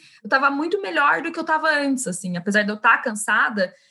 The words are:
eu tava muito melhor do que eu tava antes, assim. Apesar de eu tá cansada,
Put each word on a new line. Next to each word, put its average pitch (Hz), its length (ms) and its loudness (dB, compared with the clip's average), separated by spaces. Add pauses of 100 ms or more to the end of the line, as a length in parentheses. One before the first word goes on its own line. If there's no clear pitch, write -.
(240)
eu 220 60 -12
tava 277 200 4
muito 330 320 0
melhor 320 400 2
do 320 100 -6
que 339 80 -8
eu 320 60 -4
tava 311 240 0
antes, 277 380 0
assim. 180 280 -6
Apesar 202 280 0
de 202 80 -4
eu 208 60 -6
tá 233 200 4
cansada, 214 760 -2 (180)